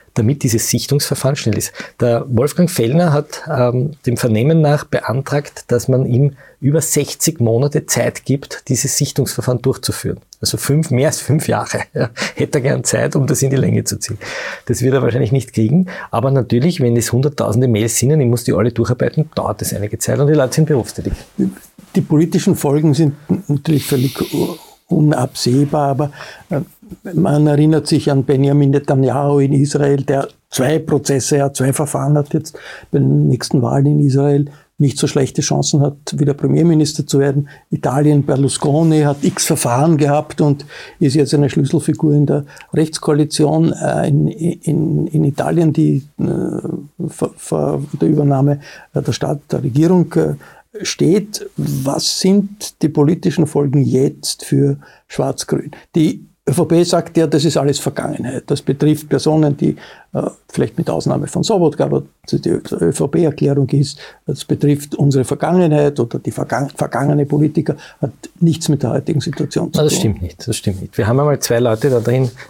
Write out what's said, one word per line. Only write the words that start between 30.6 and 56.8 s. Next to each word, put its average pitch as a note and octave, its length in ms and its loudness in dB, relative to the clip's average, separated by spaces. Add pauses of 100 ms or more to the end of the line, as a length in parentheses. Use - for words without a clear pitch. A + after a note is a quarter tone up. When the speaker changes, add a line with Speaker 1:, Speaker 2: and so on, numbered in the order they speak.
Speaker 2:
Prozesse, C#3+ 580 0
ja, C#3 120 0
zwei C3 220 0
Verfahren D3 460 0
hat D3 160 -4
jetzt - 240 -4 (320)
bei C#3+ 80 0
den C#3+ 300 4
nächsten B2+ 340 0
Wahlen C3+ 240 2
in D3 140 4
Israel, C#3+ 500 2 (260)
nicht C#3+ 220 2
so D3+ 80 0
schlechte C#3 340 -2
Chancen C#3+ 400 0
hat, C#3+ 160 0 (220)
wieder C#3+ 160 2
Premierminister D3+ 720 2
zu C#3+ 140 2
werden. C#3+ 280 0 (220)
Italien, C#3+ 560 2
Berlusconi D3+ 800 2
hat C#3+ 200 0
x - 220 0
Verfahren D3 500 2
gehabt D3+ 460 0
und C#3+ 240 0 (340)
ist C3+ 140 2
jetzt C#3+ 180 2
eine C#3+ 160 4
Schlüsselfigur D3 640 0
in D3 140 4
der D3 180 0 (300)
Rechtskoalition, D#3 1000 0
äh, - 360 -2
in, D3+ 200 2
in, D#3 800 -2
in D3+ 180 0
Italien, D3+ 480 0
die, D3+ 340 0 (140)
äh, E3 880 -6
vor, D#3 260 -6
vor D3 480 -4 (160)
der E3 100 0
Übernahme, C#3+ 520 2 (320)
äh, - 80 -4
der C3 120 -4
Staat, D3 280 -4 (100)
der - 120 -4
Regierung, D#3+ 540 2
äh, D3+ 180 0 (460)
steht. - 800 -2
Was C#3 640 -4
sind G3 600 0
die D#3 80 0
politischen D#3 580 0
Folgen C#3+ 360 0
jetzt C3+ 640 -2
für C#3 320 0 (280)
Schwarz-Grün? - 640 -4 (220)
Die E3 300 0 (240)
ÖVP E3 380 2